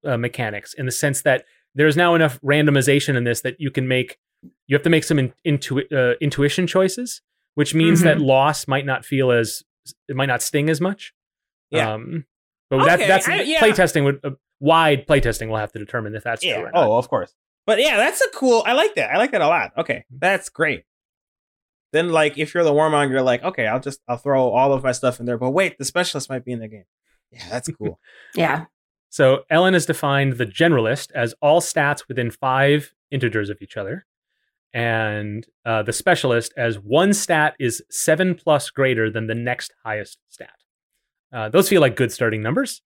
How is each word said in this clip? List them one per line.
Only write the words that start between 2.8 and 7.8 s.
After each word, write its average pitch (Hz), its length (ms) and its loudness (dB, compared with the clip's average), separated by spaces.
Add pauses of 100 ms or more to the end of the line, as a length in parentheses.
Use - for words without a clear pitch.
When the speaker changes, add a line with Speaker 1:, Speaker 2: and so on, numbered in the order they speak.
Speaker 1:
in 120 80 0
this 117 180 -2
that 127 200 -8
you 139 100 -4
can 127 160 -4
make, 127 300 -2 (500)
you 135 80 0
have 143 80 0
to 165 60 2
make 160 160 2
some 151 140 2
in-, 127 140 -2 (120)
intu-, 143 440 -2
uh, 127 300 0
intuition 143 480 0
choices, 190 540 -2 (340)
which 147 180 0
means 165 280 4